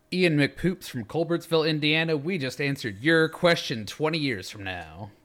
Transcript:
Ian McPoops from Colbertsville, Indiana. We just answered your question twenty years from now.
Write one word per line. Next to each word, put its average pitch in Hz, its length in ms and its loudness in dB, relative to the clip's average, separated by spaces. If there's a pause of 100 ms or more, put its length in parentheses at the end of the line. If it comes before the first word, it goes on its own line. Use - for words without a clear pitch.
(120)
Ian 175 280 4
McPoops 156 500 0
from 117 160 -6
Colbertsville, 160 640 0
Indiana. 156 480 2
We 160 220 -4
just 131 200 -6
answered 139 420 -4
your 160 280 6
question 160 560 0
twenty 156 320 -2
years 123 320 -4
from 104 140 -14
now. 90 480 -10 (140)